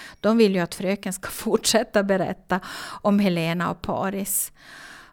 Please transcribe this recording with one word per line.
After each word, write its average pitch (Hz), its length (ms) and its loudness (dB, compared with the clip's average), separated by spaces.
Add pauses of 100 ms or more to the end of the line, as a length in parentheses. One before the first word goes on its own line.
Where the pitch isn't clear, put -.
(200)
De 226 160 4
vill 208 180 6
ju 180 60 2
att 170 140 -2
fröken 196 380 -4
ska - 160 -10
<laughs> - 20 -10
fortsätta 226 720 0
berätta 185 580 -2 (420)
om 202 160 4
Helena 170 520 0
och - 120 -8
Paris. 196 720 -4 (600)